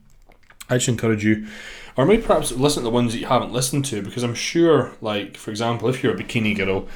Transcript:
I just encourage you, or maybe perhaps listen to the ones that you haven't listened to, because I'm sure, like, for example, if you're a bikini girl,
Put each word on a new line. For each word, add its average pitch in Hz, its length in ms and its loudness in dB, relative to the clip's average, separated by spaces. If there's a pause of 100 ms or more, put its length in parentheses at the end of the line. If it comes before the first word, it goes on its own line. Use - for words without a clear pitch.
(720)
I 127 60 2
just 123 120 0
encourage 110 360 0
you, 107 220 2 (480)
or 135 120 2
maybe 226 160 6
perhaps 160 300 2
listen 135 320 0
to 117 40 0
the 113 60 0
ones 120 180 4
that 113 60 -4
you - 80 -6
haven't 117 260 0
listened 135 340 0
to, 107 140 -4
because 110 220 -6
I'm 120 120 -2
sure, 156 580 2 (100)
like, 104 340 -4
for - 140 -12
example, 117 400 -2
if 131 120 -4
you're 113 120 2
a - 40 -6
bikini 107 380 -2
girl, 95 400 -2